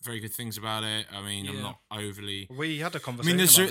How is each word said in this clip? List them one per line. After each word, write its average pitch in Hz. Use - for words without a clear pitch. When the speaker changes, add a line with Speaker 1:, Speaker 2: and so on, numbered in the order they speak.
Speaker 1:
very 117
good 110
things 113
about 110
it. 107
I 101
mean, 101
I'm 139
Speaker 2:
Yeah. 104
Speaker 1:
not 98
overly 101
Speaker 2:
We 151
had 165
a 151
Speaker 1:
I -
Speaker 2:
conversation 127
Speaker 1:
mean, 180
there's 180
Speaker 2:
about 190
Speaker 1:
a, -